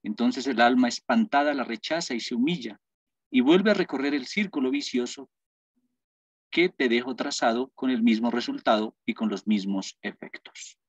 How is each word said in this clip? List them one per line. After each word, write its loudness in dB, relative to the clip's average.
Entonces -2
el 0
alma 6
espantada 2
la -4
rechaza -6
y -4
se -8
humilla, -2
y 4
vuelve 6
a 4
recorrer -2
el -4
círculo -2
vicioso -4
que 2
te -2
dejo 0
trazado -2
con -2
el 0
mismo 2
resultado -2
y -4
con -4
los -4
mismos -2
efectos. -14